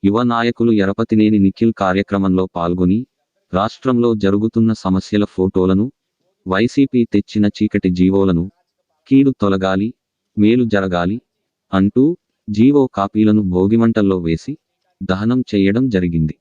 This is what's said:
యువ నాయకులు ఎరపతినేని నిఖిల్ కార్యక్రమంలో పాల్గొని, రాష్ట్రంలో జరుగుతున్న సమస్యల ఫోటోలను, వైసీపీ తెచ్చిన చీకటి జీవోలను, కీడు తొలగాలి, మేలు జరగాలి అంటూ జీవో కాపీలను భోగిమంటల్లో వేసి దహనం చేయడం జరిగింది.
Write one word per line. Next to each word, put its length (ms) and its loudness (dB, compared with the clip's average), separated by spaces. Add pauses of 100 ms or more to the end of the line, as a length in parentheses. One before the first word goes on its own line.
యువ 140 2 (140)
నాయకులు 400 0 (120)
ఎరపతినేని 640 0
నిఖిల్ 280 0 (100)
కార్యక్రమంలో 600 -2 (140)
పాల్గొని, 420 0 (540)
రాష్ట్రంలో 560 0 (140)
జరుగుతున్న 480 0 (120)
సమస్యల 400 -2 (120)
ఫోటోలను, 500 0 (600)
వైసీపీ 560 0 (120)
తెచ్చిన 320 -2 (120)
చీకటి 320 -2 (100)
జీవోలను, 440 2 (640)
కీడు 240 4 (100)
తొలగాలి, 480 0 (480)
మేలు 280 2 (100)
జరగాలి 420 -2 (540)
అంటూ 320 2 (440)
జీవో 360 2 (140)
కాపీలను 460 0 (120)
భోగిమంటల్లో 720 2
వేసి 260 -6 (480)
దహనం 380 -2 (120)
చేయడం 320 0 (120)
జరిగింది. 460 -2